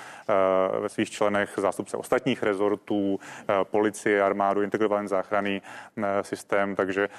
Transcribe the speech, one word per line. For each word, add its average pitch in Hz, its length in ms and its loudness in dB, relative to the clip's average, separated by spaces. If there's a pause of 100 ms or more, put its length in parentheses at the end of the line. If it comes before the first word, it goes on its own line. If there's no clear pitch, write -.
(300)
eh, 95 500 4
ve 104 100 -2
svých - 220 -4
členech 101 460 0
zástupce 98 400 -2
ostatních 120 460 0
rezortů, 101 760 0
eh, - 340 -6 (100)
policie, 104 600 2
armádu, 98 380 2
integrovaný 104 460 0
záchranný, 98 540 0 (360)
eh, 101 260 0
systém, 101 520 -2
takže 98 440 2